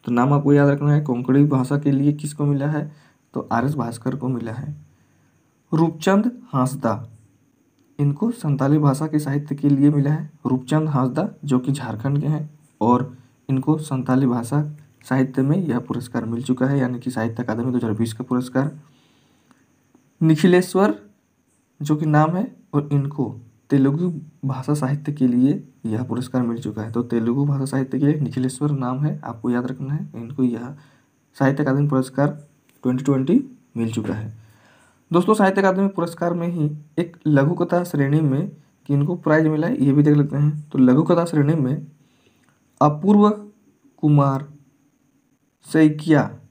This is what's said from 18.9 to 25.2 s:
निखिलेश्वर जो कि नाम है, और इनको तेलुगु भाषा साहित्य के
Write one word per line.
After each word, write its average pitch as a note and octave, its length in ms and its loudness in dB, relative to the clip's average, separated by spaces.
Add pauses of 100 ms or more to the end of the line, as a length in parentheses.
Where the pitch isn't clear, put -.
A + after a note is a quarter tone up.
निखिलेश्वर F3+ 760 4 (840)
जो D3+ 160 0
कि D#3 100 -2
नाम D3+ 240 4
है, F#3 160 -2 (280)
और D3 180 0
इनको C#3 420 -2 (360)
तेलुगु D3 420 2 (340)
भाषा C3 280 -2
साहित्य D3 380 -4
के C3 140 0